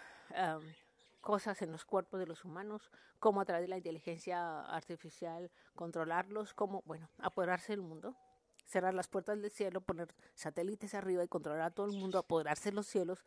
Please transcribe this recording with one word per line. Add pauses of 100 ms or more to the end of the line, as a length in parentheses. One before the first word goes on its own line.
(300)
em, (460)
cosas
en
los
cuerpos
de
los
humanos, (280)
cómo
a
través
de
la
inteligencia
artificial (240)
controlarlos,
cómo,
bueno,
apoderarse
del
mundo, (500)
cerrar
las
puertas
del
cielo,
poner (200)
satélites
arriba
y
controlar
a
todo
el
mundo,
apoderarse
de
los
cielos,